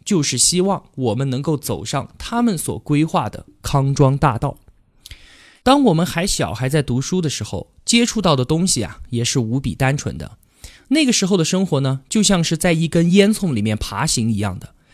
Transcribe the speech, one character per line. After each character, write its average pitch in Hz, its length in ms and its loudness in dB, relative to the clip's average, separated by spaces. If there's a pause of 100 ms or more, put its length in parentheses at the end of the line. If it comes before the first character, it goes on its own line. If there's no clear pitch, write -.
就 175 180 2
是 135 140 -2
希 175 240 2
望 190 340 -2
我 120 200 0
们 135 160 -2
能 127 100 -4
够 151 160 -2
走 95 260 -6
上 - 360 -6
他 233 240 -2
们 214 160 0
所 - 220 -6
规 147 220 0
划 156 280 -2
的 - 160 -14 (160)
康 139 320 0
庄 139 240 4
大 135 180 2
道。 - 220 -6 (1040)
当 277 220 4
我 190 100 6
们 165 100 2
还 175 220 -2
小， 117 260 -2
还 127 160 -4
在 147 140 0
读 127 180 -2
书 185 220 -2
的 147 80 -2
时 - 120 -6
候， - 300 -8 (140)
接 233 180 4
触 226 160 -2
到 170 160 4
的 127 80 0
东 165 220 0
西 123 160 0
啊， - 260 -10
也 117 160 -2
是 127 140 -2
无 117 200 -2
比 131 160 -4
单 135 220 0
纯 - 220 -8
的。 - 180 -14 (520)
那 294 180 4
个 240 60 4
时 - 120 2
候 190 120 2
的 160 80 2
生 185 200 0
活 156 160 0
呢， 135 280 0
就 214 120 0
像 190 220 2
是 160 140 0
在 175 160 2
一 165 160 0
根 170 240 2
烟 202 200 6
囱 180 220 -2
里 104 80 0
面 107 140 0
爬 104 280 -4
行 113 240 -2
一 107 100 0
样 98 200 -4
的， - 160 -18 (200)